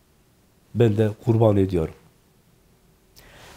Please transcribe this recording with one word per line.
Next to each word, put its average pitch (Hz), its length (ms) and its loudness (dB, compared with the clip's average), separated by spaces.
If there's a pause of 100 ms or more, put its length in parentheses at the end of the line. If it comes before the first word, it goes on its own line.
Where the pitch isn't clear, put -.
(760)
Ben 107 220 0
de 107 140 -2 (140)
kurban 113 320 2
ediyorum. 90 380 -2 (1600)